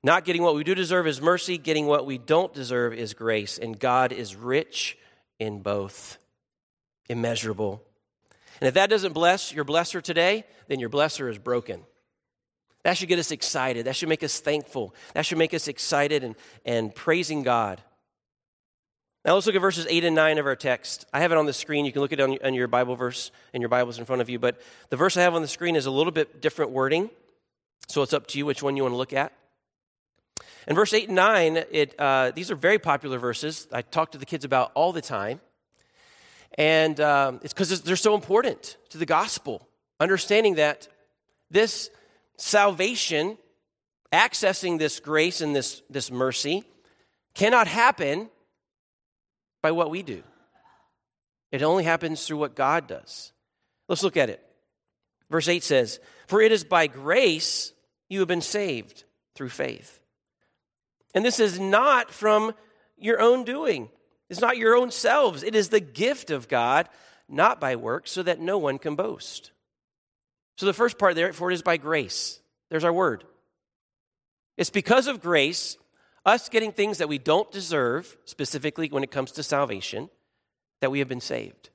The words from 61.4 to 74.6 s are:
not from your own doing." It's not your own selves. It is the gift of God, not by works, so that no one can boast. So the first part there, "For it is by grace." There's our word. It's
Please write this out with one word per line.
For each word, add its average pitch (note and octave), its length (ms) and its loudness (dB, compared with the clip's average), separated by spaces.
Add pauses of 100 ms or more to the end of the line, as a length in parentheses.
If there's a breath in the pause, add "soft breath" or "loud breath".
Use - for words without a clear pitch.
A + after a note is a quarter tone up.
not A#3 520 4
from G#3+ 440 2 (420 soft breath)
your G#3 240 0
own A#3+ 220 6
doing." A3+ 480 -4 (380)
It's F3+ 120 -4
not B3 160 2
your A3+ 180 6
own B3 140 4
selves. A#3 540 2
It G#3+ 100 -6
is G#3 160 2
the G#3+ 100 4
gift F3 520 -2
of C3 160 -6
God, C3 420 2 (380 soft breath)
not F3+ 320 2
by C3 160 -2
works, A2+ 340 -6
so F#3 140 -6
that E3+ 160 -2
no F3+ 180 -2
one C#3 220 -2
can D3 160 -6
boast. - 560 -8 (1040)
So - 80 -4
the - 80 2
first A#3+ 240 0
part F#3 160 4
there, E3+ 180 0
"For E3+ 200 -4
it - 20 0
is E3+ 80 -4
by E3+ 160 2
grace." D3 640 -4 (280)
There's D#3+ 140 -2
our E3+ 100 4
word. E3 340 0 (1300)
It's - 140 -2